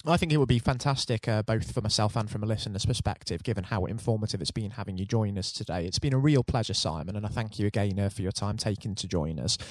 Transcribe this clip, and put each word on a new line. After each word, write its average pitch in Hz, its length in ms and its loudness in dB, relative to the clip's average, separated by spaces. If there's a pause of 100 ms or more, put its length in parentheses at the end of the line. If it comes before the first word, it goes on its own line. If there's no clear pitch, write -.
I 160 100 6
think 175 160 2
it 151 60 6
would 135 100 6
be 120 120 6
fantastic, 127 680 2
uh, 107 140 4
both 113 300 0
for - 100 -2
myself 107 340 2
and 110 140 0
from 107 140 -4
a - 20 0
listener's 107 400 -2
perspective, - 560 -2
given 101 220 -2
how 92 220 -2
informative 107 560 -2
it's - 100 -4
been 107 180 -4
having 101 260 -8
you 92 100 -2
join 101 340 0
us 92 120 -4
today. 87 340 -4
It's 92 120 -4
been 139 160 0
a 131 60 4
real 139 240 6
pleasure, 107 320 0
Simon, 80 400 -2
and 104 100 -4
I 101 40 -4
thank 110 280 -6
you 104 80 2
again, 101 340 2
uh, 98 100 2
for - 120 -4
your 92 100 0
time 104 260 -2
taken 104 360 -2
to 95 140 -6
join 80 320 0
us. 76 180 0 (140)